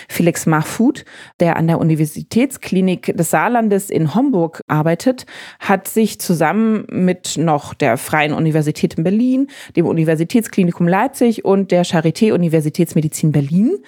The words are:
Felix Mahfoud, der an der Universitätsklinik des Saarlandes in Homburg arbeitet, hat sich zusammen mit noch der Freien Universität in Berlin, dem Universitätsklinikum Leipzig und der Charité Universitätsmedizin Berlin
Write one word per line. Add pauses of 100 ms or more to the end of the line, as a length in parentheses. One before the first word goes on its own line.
Felix
Mahfoud, (360)
der
an
der
Universitätsklinik
des
Saarlandes
in
Homburg
arbeitet, (320)
hat
sich
zusammen
mit
noch
der
Freien
Universität
in
Berlin, (260)
dem
Universitätsklinikum
Leipzig
und
der
Charité
Universitätsmedizin
Berlin